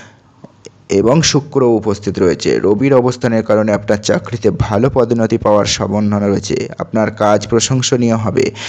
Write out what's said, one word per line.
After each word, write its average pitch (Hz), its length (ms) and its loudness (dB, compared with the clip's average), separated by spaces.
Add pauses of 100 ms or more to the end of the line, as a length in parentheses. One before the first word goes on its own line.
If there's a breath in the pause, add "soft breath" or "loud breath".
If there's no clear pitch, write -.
(880 loud breath)
এবং 113 320 4
শুক্র 139 420 0
উপস্থিত 104 560 0
রয়েছে। 76 400 0
রবির 104 340 2
অবস্থানের 123 500 0
কারণে 107 280 2
আপনার 104 260 0
চাকরিতে 110 540 -2
ভালো 107 420 0
পদোন্নতি 117 440 0
পাওয়ার 104 280 2
সম্ভাবনা 104 640 -2
রয়েছে। 101 500 -2
আপনার 107 340 -2
কাজ 107 360 2
প্রশংসনীয় 120 680 0
হবে। 110 360 -2 (180 loud breath)